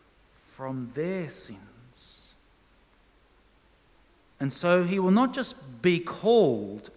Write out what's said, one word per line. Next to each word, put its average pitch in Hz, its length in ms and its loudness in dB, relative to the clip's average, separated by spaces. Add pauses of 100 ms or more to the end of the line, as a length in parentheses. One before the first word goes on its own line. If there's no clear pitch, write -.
(460)
from 131 480 -8
their 170 360 -4
sins. - 1040 -12 (2000)
And 139 140 -2
so 180 320 4
he 190 140 0
will 185 120 4
not 247 220 4
just - 480 -8
be 175 180 4
called 139 960 2